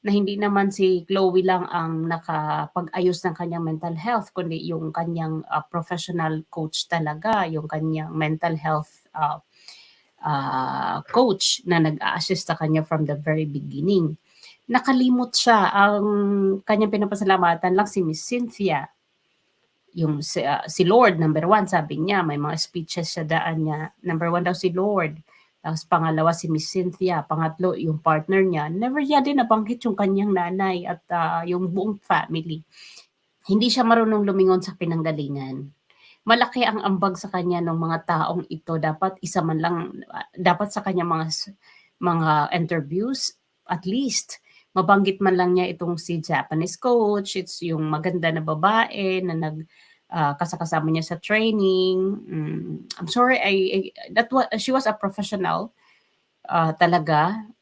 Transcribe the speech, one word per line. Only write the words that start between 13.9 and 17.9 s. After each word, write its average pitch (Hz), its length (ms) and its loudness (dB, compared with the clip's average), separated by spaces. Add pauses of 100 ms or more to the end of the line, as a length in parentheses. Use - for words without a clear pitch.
Nakalimot 247 640 2
siya. 214 400 4
Ang 202 320 4 (560)
kanyang 214 320 2
pinapasalamatan 190 800 2
lang 202 160 4
si 185 160 0